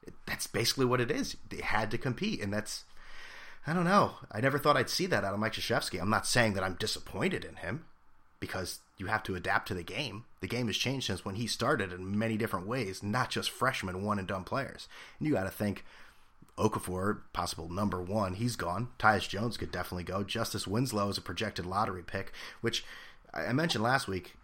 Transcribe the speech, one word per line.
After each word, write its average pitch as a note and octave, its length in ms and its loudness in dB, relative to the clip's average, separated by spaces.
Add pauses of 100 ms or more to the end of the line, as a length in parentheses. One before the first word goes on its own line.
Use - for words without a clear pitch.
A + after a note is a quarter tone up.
It, - 100 -14 (120)
that's - 220 -4
basically A#2+ 380 4
what B2 140 6
it A#2+ 100 2
is. - 260 0 (120)
They - 140 -6
had A2 300 2
to A#2 60 0
compete, D#3 440 -2
and G2+ 100 -2
that's, - 320 -4 (800)
I D3 80 -2
don't F3 120 2
know. F3 300 6 (180)
I G#2 80 -2
never C#3 180 4
thought C#3+ 180 8
I'd B2 140 2
see F3+ 160 2
that B2 160 4
out G2+ 120 0
of A2+ 40 -2
Mike A2 140 2
Krzyzewski. A#2 500 0
I'm G2 80 2
not G#2 160 4
saying A2+ 280 6
that F#2+ 100 0
I'm F#2 100 -2
disappointed A2 720 -2
in - 120 -12
him, G#2+ 280 -6 (560)
because F#2+ 400 -6 (180)
you F#2 80 -6
have G#2+ 160 0
to F#2+ 140 -4
adapt F#2+ 320 0
to G#2 60 -2
the F2 100 -4
game. A2+ 400 -6 (160)
The F#2+ 80 -4
game A#2+ 180 0
has F#2+ 100 0
changed B2+ 300 0
since G2 180 -2
when G2 120 -4
he A2+ 100 -2
started G#2+ 460 0
in F#2+ 260 -2
many A2+ 180 2
different G2+ 300 0
ways, G#2 380 -4
not G#2+ 260 2
just - 200 0
freshmen, G2 520 0
one-and-done G2+ 400 0
players. - 460 -6 (320)
And D3+ 80 2
you C#3+ 60 6
gotta F#2+ 140 2
think, G2+ 360 -2 (760)
Okafor, G2 600 2 (120)
possible E2+ 380 -2
number F#2 320 0
one, F#2 320 0
he's A2+ 220 0
gone. F2+ 320 -2 (100)
Tyus G#2+ 280 6
Jones G#2+ 300 -2
could F#2 160 -4
definitely F2+ 320 -4
go. F#2 180 -2
Justice A2 440 -2
Winslow G#2 420 2
is F#2+ 80 -2
a F#2+ 60 -4
projected F#2+ 420 -4
lottery F#2 380 0
pick, F#2+ 300 -4 (280)
which - 240 0 (480)
I, D#2+ 140 -2
I G#2+ 80 0
mentioned D3 280 2
last B2+ 240 4
week. - 380 -4